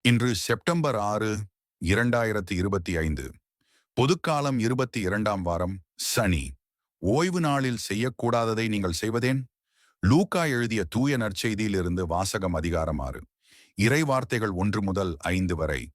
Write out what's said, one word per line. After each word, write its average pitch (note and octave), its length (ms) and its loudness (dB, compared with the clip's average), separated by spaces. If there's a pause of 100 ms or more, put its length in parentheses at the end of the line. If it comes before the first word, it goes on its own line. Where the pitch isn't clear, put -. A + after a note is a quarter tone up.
இன்று A#2+ 340 4
செப்டம்பர் C#3 600 0
ஆறு, G#2+ 420 -2 (460)
இரண்டாயிரத்தி A2 680 2
இருபத்தி F#2 440 0
ஐந்து. D2 340 -2 (600)
பொதுக்காலம் C#3+ 680 2
இருபத்தி B2 420 0
இரண்டாம் G2+ 420 0
வாரம், F2 360 -2 (160)
சனி. E2 580 -2 (460)
ஓய்வு E3 420 2
நாளில் C3+ 380 0
செய்யக்கூடாததை A2+ 920 0
நீங்கள் G2+ 240 0
செய்வதேன்? A#2+ 540 -2 (540)
லூக்கா E3+ 440 4
எழுதிய A#2 400 0
தூய C3+ 320 0
நற்செய்தியிலிருந்து G2+ 840 -2
வாசகம் F2+ 520 -2
அதிகாரம் D#2+ 440 -2
ஆறு. C2 220 -8 (600)
இறைவார்த்தைகள் B2+ 720 2
ஒன்று G2+ 320 0
முதல் F#2+ 360 -2
ஐந்து F2+ 380 0
வரை. D2 380 -4